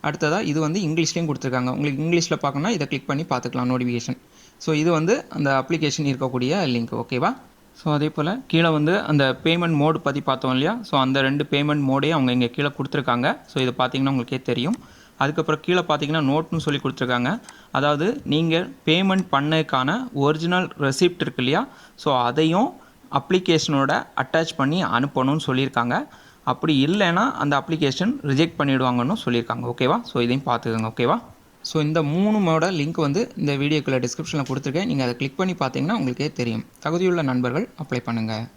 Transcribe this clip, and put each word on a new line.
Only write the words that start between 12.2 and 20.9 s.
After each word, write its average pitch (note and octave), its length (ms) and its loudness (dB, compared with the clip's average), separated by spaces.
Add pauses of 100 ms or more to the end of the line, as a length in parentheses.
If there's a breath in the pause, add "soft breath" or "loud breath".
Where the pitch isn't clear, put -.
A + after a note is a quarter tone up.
இங்க A#2+ 180 2
கீழே C#3+ 220 0
கொடுத்துருக்காங்க. C3+ 480 0 (260)
So, C#3+ 140 -2
இதை B2 160 -2
பார்த்தீங்கன்னா C3+ 340 0
உங்களுக்கே A#2+ 240 -2 (120)
தெரியும். C3 260 -2 (440 loud breath)
அதுக்கப்புறம் D3+ 420 -2
கீழே F3+ 220 0
பார்த்தீங்கன்னா D3+ 400 0
நோட்னு D#3+ 380 0
சொல்லி C#3+ 180 -2
கொடுத்துருக்காங்க. B2+ 480 -2 (460 loud breath)
அதாவது D3 300 2 (260)
நீங்க D#3+ 240 2 (300)
பேமெண்ட் F#3+ 460 4
பண்ணதுக்கான D3 640 0 (280)
ஒரிஜினல் E3 420 2 (180)
ரெசிப்ட் F3 400 2